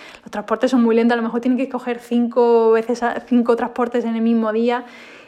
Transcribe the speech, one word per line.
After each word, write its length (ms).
los 100
transportes 400
son 120
muy 120
lentos, 180
a 40
lo 60
mejor 160
tienes 180
que 120
coger 300
cinco 720
veces 300
a, 200
cinco 340
transportes 500
en 100
el 60
mismo 300
día 320